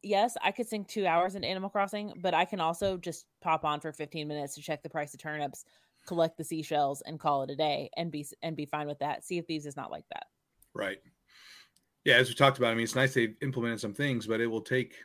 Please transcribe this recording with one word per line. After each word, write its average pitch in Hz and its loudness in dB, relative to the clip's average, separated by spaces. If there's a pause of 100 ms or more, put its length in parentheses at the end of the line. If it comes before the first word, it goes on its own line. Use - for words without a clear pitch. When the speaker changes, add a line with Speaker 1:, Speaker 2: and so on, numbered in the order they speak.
Speaker 1:
yes, 202 2
I 196 2
could 226 -4
sink 208 -6
two 202 -2
hours 180 2
in 196 -6
Animal 190 -4
Crossing, 208 -2
but 180 2
I 170 4
can 190 -6
also 180 0
just 175 -8 (160)
pop 160 0
on 147 2
for 156 -8
fifteen 151 -6
minutes 147 -6
to 147 -16
check 147 -6
the 156 -10
price 147 -6
of 135 -18
turnips, 147 -6 (400)
collect 165 2
the 165 -6
seashells, 147 0
and 151 -10
call 143 2
it 135 -6
a 143 -6
day 143 0
and 170 -2
be, 147 -8 (160)
and 160 -4
be 147 -4
fine 151 -4
with 147 -8
that. 143 -4
Sea 175 -2
of 165 -8
Thieves 156 -4
is 143 -10
not - -10
like - -10
that. - -10 (460)
Speaker 2:
Right. 95 -4 (1040)
Yeah, 135 8
as 127 8
we 120 -6
talked 135 6
about, 120 4
I 113 2
mean, 117 0
it's 117 -2
nice 131 4
they've 117 2
implemented 117 -2
some 104 -4
things, 123 0
but 113 0
it 117 2
will 113 -2
take 127 -2